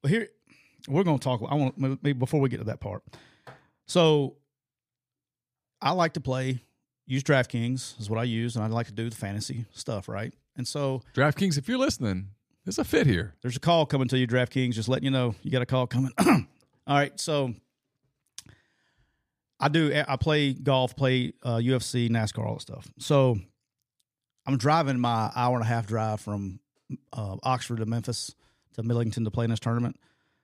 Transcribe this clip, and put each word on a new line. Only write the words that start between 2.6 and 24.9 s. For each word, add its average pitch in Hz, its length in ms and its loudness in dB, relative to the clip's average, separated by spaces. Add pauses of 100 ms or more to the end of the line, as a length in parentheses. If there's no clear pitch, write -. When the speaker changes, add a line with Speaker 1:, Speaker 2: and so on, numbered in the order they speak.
Speaker 1:
that - 160 -8
part. 101 220 -10 (800)
So, 156 500 2 (1500)
I 139 100 2
like 170 220 2
to 170 80 -4
play, 131 400 -2 (460)
use 135 160 -2
DraftKings 127 800 0
is 104 80 -8
what 113 100 -2
I 117 40 -2
use, 117 340 -2
and 107 80 -2
I - 20 -2
like 113 200 -2
to - 60 -18
do 113 160 -6
the 110 60 -12
fantasy 107 580 -6
stuff, - 360 -8
right? 104 240 -8 (240)
And 131 100 -8
so 135 340 -4 (140)
Speaker 2:
DraftKings, 147 420 2
if 117 120 -6
you're 254 80 0
listening, 104 500 0 (380)
there's 185 140 -6
a 311 40 2
fit - 240 4
here. 95 340 2
Speaker 1:
There's 120 140 -6
a 135 60 -8
call 165 240 4
coming 131 240 0
to 131 80 0
you, 127 100 2
DraftKings. 123 460 0
Just 110 160 -4
letting 131 160 0
you 135 60 0
know, 123 300 0
you - 100 -8
got 127 100 2
a 120 40 -2
call 127 220 0
coming. 127 280 0
<clears throat> - 40 -6
All 190 260 4 (400)
right, 143 320 0
so 143 360 -2 (2000)
I 139 80 2
do. 147 400 2
I 135 80 0
play 147 380 2
golf, 131 420 0
play, 127 380 2 (120)
uh, 120 120 0
U 123 180 2
F 123 80 -2
C, 120 260 -2
nascar, 113 360 -2
all 110 100 -4
that - 60 -12
stuff. - 260 -16 (100)
So 131 400 4 (1080)
I'm 139 120 0
driving 139 420 2